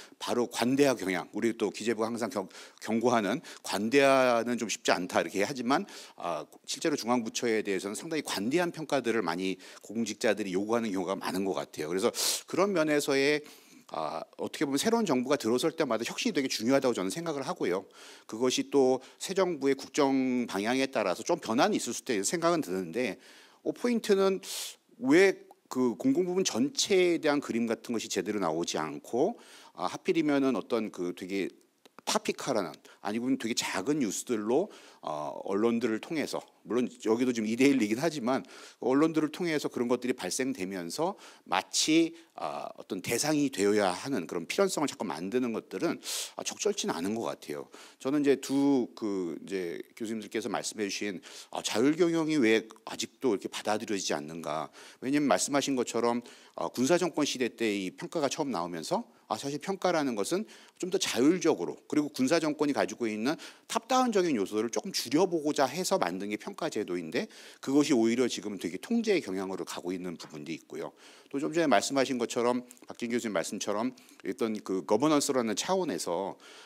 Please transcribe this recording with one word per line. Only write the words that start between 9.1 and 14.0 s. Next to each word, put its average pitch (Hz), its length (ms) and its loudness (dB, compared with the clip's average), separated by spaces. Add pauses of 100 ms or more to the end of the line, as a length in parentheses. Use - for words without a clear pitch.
많이 92 360 -2 (260)
공직자들이 104 680 -2
요구하는 113 380 0
경우가 92 240 -2
많은 90 300 -2
것 92 80 0
같아요. 73 340 -6
그래서 95 240 0 (360)
그런 196 260 0
면에서의 147 680 2 (520)
아, 80 300 -6 (140)